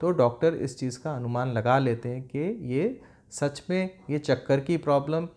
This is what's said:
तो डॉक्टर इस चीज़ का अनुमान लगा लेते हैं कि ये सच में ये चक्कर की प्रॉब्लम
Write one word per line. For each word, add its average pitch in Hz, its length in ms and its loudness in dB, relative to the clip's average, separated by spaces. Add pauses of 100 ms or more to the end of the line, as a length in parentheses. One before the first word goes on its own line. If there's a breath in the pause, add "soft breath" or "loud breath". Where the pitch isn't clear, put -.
तो 170 100 0
डॉक्टर 156 440 4
इस - 240 -6
चीज़ 127 240 -6
का 151 140 -4
अनुमान 123 320 -2
लगा 123 300 4
लेते 120 300 0
हैं 127 140 -6
कि 131 160 -8 (360)
ये 214 260 0 (300 loud breath)
सच - 400 -4
में 185 200 0 (200)
ये 147 80 0
चक्कर 139 420 2
की 165 160 0
प्रॉब्लम 151 600 0